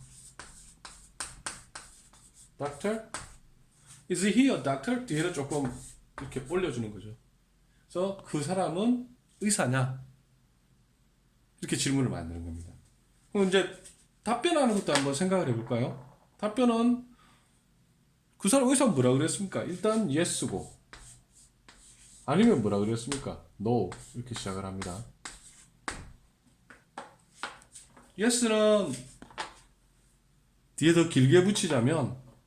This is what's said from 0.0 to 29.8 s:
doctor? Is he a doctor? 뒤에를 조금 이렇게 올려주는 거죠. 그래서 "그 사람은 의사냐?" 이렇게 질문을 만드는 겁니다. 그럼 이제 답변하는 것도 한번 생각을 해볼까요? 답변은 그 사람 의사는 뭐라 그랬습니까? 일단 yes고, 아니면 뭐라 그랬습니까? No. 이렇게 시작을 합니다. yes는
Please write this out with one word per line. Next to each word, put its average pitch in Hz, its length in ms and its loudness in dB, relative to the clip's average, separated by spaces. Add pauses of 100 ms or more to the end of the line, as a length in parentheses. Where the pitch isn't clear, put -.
doctor? 202 440 -4 (1080)
Is 180 160 0
he 247 240 4
a 156 120 -2
doctor? 139 440 -2
뒤에를 160 260 -2
조금 139 400 -4 (480)
이렇게 131 280 -8
올려주는 139 440 -4
거죠. 101 220 -14 (760)
그래서 190 360 -4
"그 151 180 -4
사람은 185 640 0 (320)
의사냐?" 131 640 0 (1600)
이렇게 165 160 -4
질문을 135 340 0
만드는 85 340 -8
겁니다. 82 280 -12 (600)
그럼 196 160 2
이제 180 340 0 (400)
답변하는 247 520 2
것도 180 180 0
한번 139 220 2
생각을 185 340 0
해볼까요? 120 560 -4 (340)
답변은 240 760 0 (1200)
그 202 100 -2
사람 262 200 4
의사는 254 260 2
뭐라 127 180 4
그랬습니까? 156 520 -2
일단 208 440 -2
yes고, 135 640 -2 (1500)
아니면 180 340 4
뭐라 101 180 0
그랬습니까? 107 680 -4 (160)
No. 110 300 0 (240)
이렇게 120 200 -10
시작을 98 300 -8
합니다. 95 400 -8 (3250)
yes는 214 760 4 (1800)